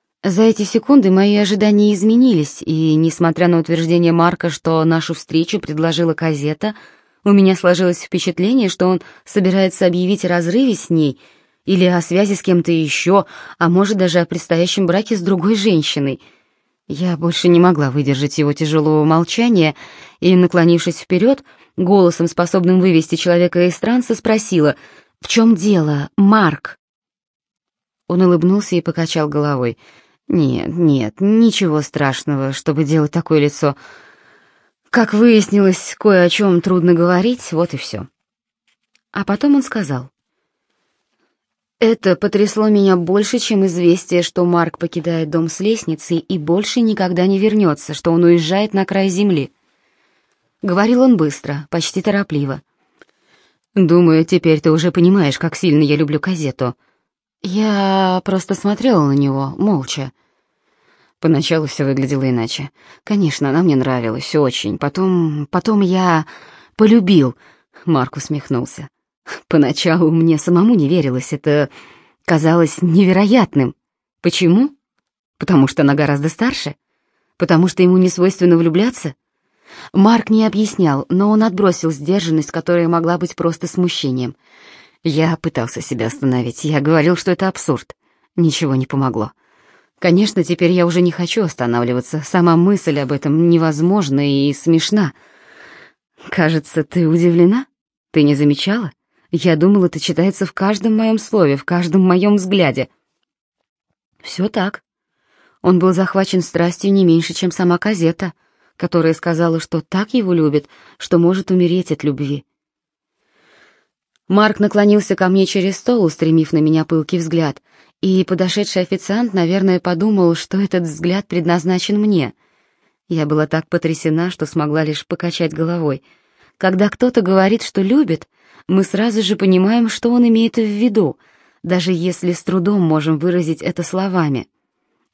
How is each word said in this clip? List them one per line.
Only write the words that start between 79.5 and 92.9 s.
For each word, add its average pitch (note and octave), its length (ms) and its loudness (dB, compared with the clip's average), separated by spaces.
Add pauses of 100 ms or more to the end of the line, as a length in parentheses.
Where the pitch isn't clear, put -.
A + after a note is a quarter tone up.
Марк A3 380 4
не A3 120 4
объяснял, G3 640 0
но G3 200 0
он G#3+ 140 2
отбросил F#3 480 0
сдержанность, D#3+ 600 -2
которая E3+ 360 -2
могла E3+ 320 0
быть F3 160 -6
просто E3+ 320 -6
смущением. C3+ 680 -4 (680)
Я D#3+ 340 0
пытался B2 420 -6
себя A#2 280 -6
остановить. B2 580 -4
Я D3 160 -2
говорил, D#3+ 340 2
что F3+ 160 -4
это F#3+ 160 -2
абсурд. - 480 -6 (400)
Ничего D#3 400 0
не C3 100 -2
помогло. C3 460 -4 (680)
Конечно, F#3 440 0
теперь F3 280 -2
я F3+ 140 2
уже F3 160 0
не F3+ 100 2
хочу F3+ 320 -4
останавливаться. B2 840 -4
Сама E3+ 320 2
мысль E3+ 420 0